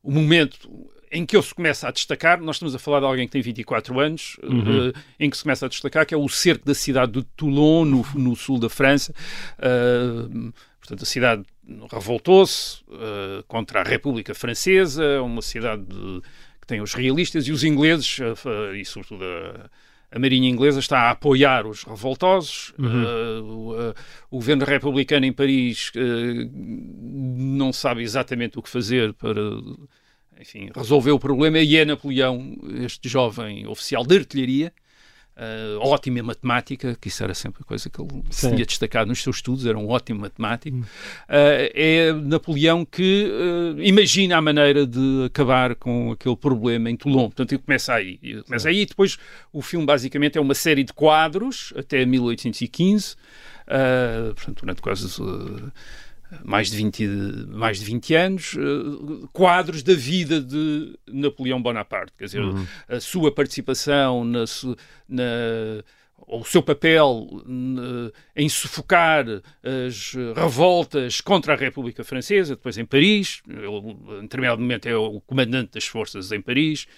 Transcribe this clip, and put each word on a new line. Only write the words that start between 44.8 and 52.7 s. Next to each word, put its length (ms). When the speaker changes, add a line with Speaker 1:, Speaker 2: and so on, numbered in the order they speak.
Speaker 1:
de 400
acabar 480
com 380
aquele 240
problema 540
em 60
Toulon. 300
Portanto, 260
ele 100
começa 300
aí. 300
Ele 220
começa 260
Speaker 2:
Sim. 60
Speaker 1:
aí 60
e 40
depois 320
o 80
filme 240
basicamente 540
é 20
uma 140
série 300
de 100
quadros 840
até 300
mil 180
oitocentos 380
e 60
quinze, 460